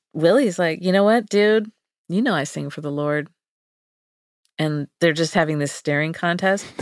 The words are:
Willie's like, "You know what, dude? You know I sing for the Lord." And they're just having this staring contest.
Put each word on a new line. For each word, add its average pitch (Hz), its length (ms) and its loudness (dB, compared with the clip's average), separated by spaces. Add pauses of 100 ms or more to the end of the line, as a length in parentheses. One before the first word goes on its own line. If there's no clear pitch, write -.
(140)
Willie's 180 460 4
like, 170 240 -2
"You 185 80 2
know 196 140 4
what, 220 240 2
dude? 214 420 2 (380)
You 185 120 0
know 240 140 0
I 139 80 0
sing 143 260 -8
for 156 120 -14
the 151 100 -8
Lord." 147 380 -2 (1300)
And 151 280 -2 (120)
they're 165 140 4
just 160 200 -2
having 156 260 0
this 143 120 -2
staring 151 420 -4
contest. 185 520 -2 (160)